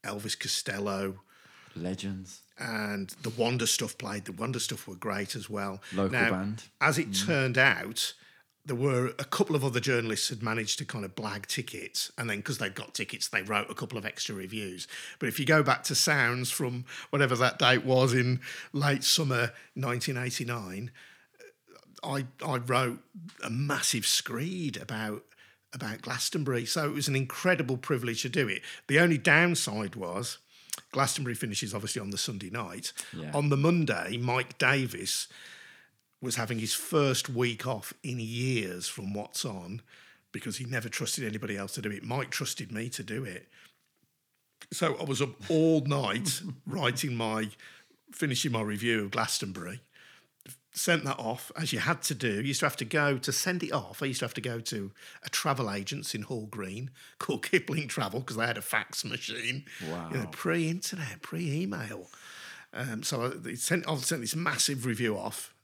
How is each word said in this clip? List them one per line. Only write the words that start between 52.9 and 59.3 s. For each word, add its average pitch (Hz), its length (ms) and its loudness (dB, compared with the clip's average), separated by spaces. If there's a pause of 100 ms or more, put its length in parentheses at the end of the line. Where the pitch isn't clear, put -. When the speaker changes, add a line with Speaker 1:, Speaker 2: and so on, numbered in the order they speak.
Speaker 1:
to 131 160 -2
send 180 300 0
it - 100 -4
off. - 300 -4
I 143 40 0
used 127 140 -2
to 123 60 -2
have - 80 -8
to 110 80 -6
go 117 180 -4
to 104 320 -6 (320)
a - 60 -10
travel 127 400 0
agents 101 440 -4
in 107 80 -4
Hall 110 240 -6
Green 101 440 -8 (280)
called - 320 -2
Kipling 156 380 2
Travel 110 320 -2
'cause 113 160 -6
they 113 100 2
had 113 120 0
a 104 40 -8
fax - 400 -2
machine. 117 600 -6 (240)